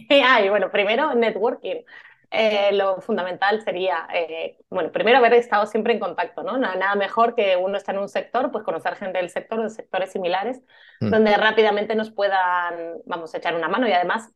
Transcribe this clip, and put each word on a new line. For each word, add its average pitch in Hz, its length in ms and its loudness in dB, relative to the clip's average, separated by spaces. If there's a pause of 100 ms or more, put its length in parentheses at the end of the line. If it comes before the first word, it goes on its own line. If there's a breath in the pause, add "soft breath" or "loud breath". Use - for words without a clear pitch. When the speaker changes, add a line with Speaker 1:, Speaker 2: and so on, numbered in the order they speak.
(100)
Speaker 1:
Ay, 254 380 6
bueno, 196 240 0
primero, 233 420 0
networking. 233 640 -2 (600 loud breath)
Eh, 208 360 2
lo 196 280 0
fundamental 190 640 -2
sería, 180 500 -4
eh, 160 460 -6 (100)
bueno, 180 220 -4
primero 220 280 4
haber 240 160 6
estado 226 320 4
siempre 220 260 0
en 220 80 -4
contacto, 175 420 -6
¿no? 196 160 -4
Na-, 202 160 -2
nada 190 220 0
mejor 226 400 0
que 196 200 2
uno 190 200 0
está 196 160 -6
en 196 60 -4
un 196 100 -4
sector, 233 420 -4
pues 214 140 -8
conocer 175 320 -4
gente 185 220 -6
del 175 120 -4
sector, 226 320 -6
de 214 80 -4
sectores 190 400 -6
similares, 196 500 -4 (400 soft breath)
Speaker 2:
Mm. 214 100 -2
Speaker 1:
donde 220 260 4
rápidamente 214 580 2
nos 220 160 -4
puedan, 180 960 -2
vamos, 170 280 -8
a 175 40 -6
echar 165 160 -4
una 160 140 -2
mano. 220 200 0
Y 202 40 2
además, 180 440 0